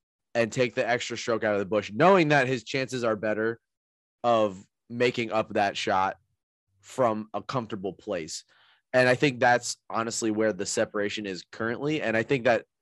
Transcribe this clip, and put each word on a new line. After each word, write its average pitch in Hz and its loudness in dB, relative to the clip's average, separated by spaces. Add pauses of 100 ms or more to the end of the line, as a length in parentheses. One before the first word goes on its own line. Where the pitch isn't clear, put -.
(360)
and 117 2
take 123 0
the 120 0
extra 117 -2
stroke 113 -2
out 107 2
of 101 0
the 101 -2
bush, 101 -2
knowing 165 6
that 139 4
his 131 -4
chances 131 -6
are 110 2
better 110 -4 (640)
of 110 2 (260)
making 120 0
up 107 -2
that 101 0
shot 95 0 (640)
from 110 -2
a 104 -6
comfortable 104 -6
place. 87 -8 (500)
And 127 4
I 127 6
think 127 0
that's 120 2 (120)
honestly 110 -2
where 107 0
the 95 -6
separation 104 -2
is 92 -8
currently. 120 -4
And 110 -2
I 113 2
think 120 0
that 117 2 (160)